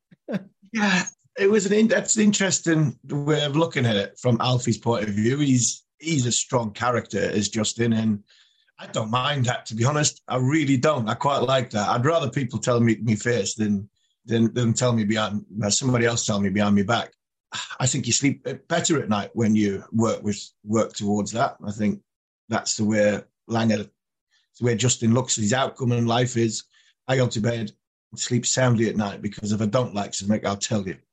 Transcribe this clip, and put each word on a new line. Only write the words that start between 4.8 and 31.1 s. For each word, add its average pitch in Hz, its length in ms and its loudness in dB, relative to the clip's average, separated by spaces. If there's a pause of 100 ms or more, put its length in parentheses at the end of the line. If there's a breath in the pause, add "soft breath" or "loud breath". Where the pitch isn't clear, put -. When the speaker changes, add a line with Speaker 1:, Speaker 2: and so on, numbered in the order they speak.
Speaker 2:
of 101 60 -4
view. 120 240 0
He's, 131 460 2 (140)
he's 151 280 -2
a 113 60 -2
strong 117 400 -2
character, 117 460 -2
is 98 320 0
Justin, 113 420 0
and 110 320 0 (560 soft breath)
I 185 60 -16
don't 113 240 -6
mind 127 360 0
that, 120 200 -4
to 113 80 -12
be 113 100 0
honest. 147 440 0
I 120 80 -2
really 135 400 2
don't. 127 320 2
I 113 60 0
quite 139 240 0
like 131 320 0
that. 104 180 -2
I'd 120 160 0
rather 151 260 2
people 131 280 -4
tell 120 200 2
me, 117 240 4
me 110 140 0
first 110 420 -2
than, 104 300 -2 (360)
than, 113 300 0
than 117 180 0
tell 123 200 0
me 110 120 0
behind, 104 400 -2 (180)
uh, 104 80 0
somebody 123 360 2
else 117 180 0
tell 104 140 0
me 101 100 0
behind 101 280 2
my 101 60 4
back. - 300 -2 (680 loud breath)
I 131 60 -2
think 127 200 -4
you 113 60 -2
sleep 135 340 0 (220)
better 165 340 -2
at 98 60 -10
night 101 240 -2
when 107 240 2
you 101 340 0
work 113 320 0
with, 104 160 -4 (260)
work 107 280 0
towards 104 400 -2
that. 120 240 -2 (100)
I 104 60 -6
think 104 300 -2 (460)
that's - 280 -4
the 110 80 -2
way 104 380 2 (280)
Langer, 110 380 0 (680)
the 117 60 -8
way 117 120 2
Justin 117 380 2
looks 123 240 0
at 110 40 -2
his 104 120 2
outcome 127 380 -2
in 117 140 0
life 120 300 0
is, 113 280 0 (440 soft breath)
I 135 80 2
go 127 100 4
to 110 140 -4
bed, 113 320 -2 (420)
sleep 123 320 -2
soundly 120 420 2
at - 80 -4
night, 101 260 -4
because 104 280 -6
if 107 100 0
I 107 60 0
don't 120 280 0
like - 200 -6
something, 107 320 -2
I'll 101 100 -2
tell 101 300 -4
you 87 120 -10 (140)